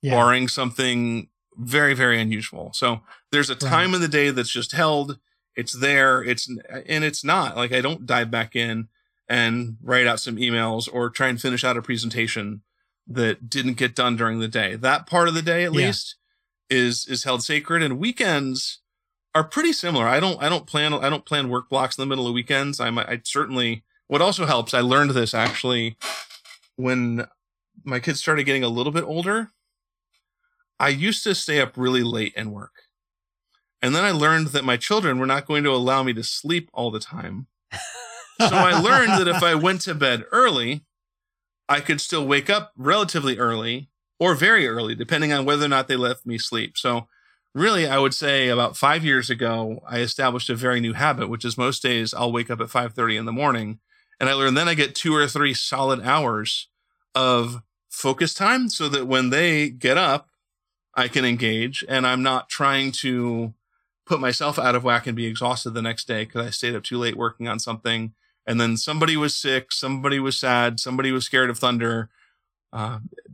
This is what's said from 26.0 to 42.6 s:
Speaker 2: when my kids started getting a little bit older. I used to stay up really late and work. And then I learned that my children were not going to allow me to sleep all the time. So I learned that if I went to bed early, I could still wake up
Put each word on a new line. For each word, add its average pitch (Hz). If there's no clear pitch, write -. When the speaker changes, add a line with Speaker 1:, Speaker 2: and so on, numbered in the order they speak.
Speaker 2:
when 123
my 127
kids 147
started 151
getting 135
a 120
little 120
bit 160
older. 190
I 135
used 160
to 202
stay 147
up 127
really 127
late 117
and 107
work. -
And 127
then 180
I 208
learned 160
that 135
my 123
children 165
were 131
not 139
going 147
to 143
allow 131
me 131
to 113
sleep 165
all 117
the 107
time. 95
So 214
I 185
learned 233
that 190
if 170
I 170
went 175
to 180
bed 127
early, 151
I 143
could 147
still 151
wake 139
up 202